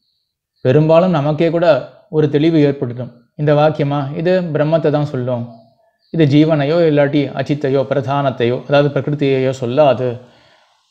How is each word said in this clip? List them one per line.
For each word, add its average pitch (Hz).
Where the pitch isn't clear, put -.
பெரும்பாலும் 156
நமக்கே 151
கூட 156
ஒரு 151
தெளிவு 156
ஏற்பட்டுடும். 131
இந்த 151
வாக்கியமா, 147
இது 180
பிரம்மத்தை 156
தான் 147
சொல்லும், 123
இது 165
ஜீவனையோ 151
இல்லாட்டி 147
அச்சித்தையோ 139
பிரதானத்தையோ, 135
அதாவது 143
பிரகிருதியையோ 135
சொல்லாது, 127